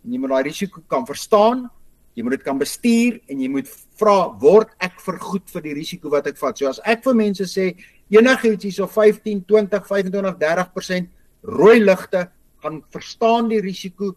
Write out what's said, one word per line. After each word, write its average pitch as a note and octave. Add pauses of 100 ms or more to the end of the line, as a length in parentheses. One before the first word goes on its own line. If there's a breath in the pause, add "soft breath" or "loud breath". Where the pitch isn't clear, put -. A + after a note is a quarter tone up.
en A#2+
jy B2+
moet C3+
daai C3+
risiko E3
kan C3
verstaan, A3+ (460)
jy -
moet A#2+
dit -
kan C#3
bestuur, A#3
en C#3
jy C3
moet C3+ (320)
vra, F#3+
"Word F#3 (120)
ek F3+
vergoed F3+
vir E3
die D3+
risiko D#3
wat D3
ek C#3
vat?" C3
So C#3
as C3
ek A3
vir C4
mense G#3
sê, F#3 (340 soft breath)
enige A#3
iets G3
hier G3+
so F#3
vyftien, G#3+
twintig, G#3
vyfentwintig, F#3+
dertig E3+
persent, F3+ (340)
rooi F3
ligte, F#3 (340)
gaan D#3 (100)
verstaan A#3
die A3
risiko F#3+